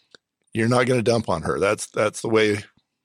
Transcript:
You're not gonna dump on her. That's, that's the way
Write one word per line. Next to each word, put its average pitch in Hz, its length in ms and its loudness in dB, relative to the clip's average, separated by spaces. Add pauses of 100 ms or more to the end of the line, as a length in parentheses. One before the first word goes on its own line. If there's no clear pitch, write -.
(540)
You're 113 160 0
not 123 180 4
gonna 127 140 2
dump 113 260 0
on 82 140 -2
her. 73 180 -4
That's, 101 280 0
that's 107 340 -4
the 120 80 -6
way 107 340 2 (420)